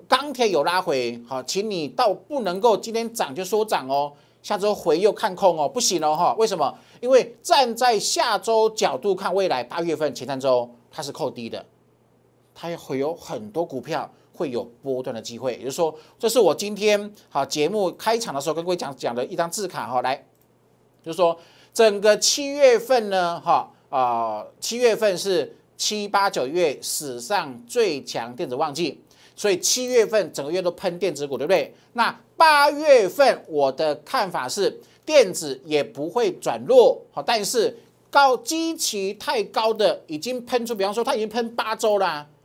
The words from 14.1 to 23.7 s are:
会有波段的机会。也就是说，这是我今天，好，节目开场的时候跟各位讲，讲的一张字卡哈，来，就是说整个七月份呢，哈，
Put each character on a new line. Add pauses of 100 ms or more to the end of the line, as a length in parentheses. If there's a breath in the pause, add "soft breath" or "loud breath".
会
有 (200)
波
段
的
机
会。
也
就
是
说， (280 loud breath)
这
是
我
今
天， (160 soft breath)
好，
节
目
开
场
的
时
候
跟
各
位
讲，
讲
的
一
张
字
卡
哈，
来， (800)
就
是
说 (380 loud breath)
整
个
七
月
份
呢，
哈， (200 soft breath)